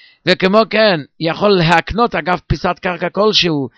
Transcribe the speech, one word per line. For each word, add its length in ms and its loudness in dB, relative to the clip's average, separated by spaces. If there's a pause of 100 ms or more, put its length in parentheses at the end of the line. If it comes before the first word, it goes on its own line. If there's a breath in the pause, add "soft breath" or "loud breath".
(260 soft breath)
וכמו 340 2 (100)
כן, 300 2 (200)
יכול 300 -2
להקנות 680 2
אגב 320 -2
פיסת 340 -4
קרקע 280 -4
כלשהו, 680 0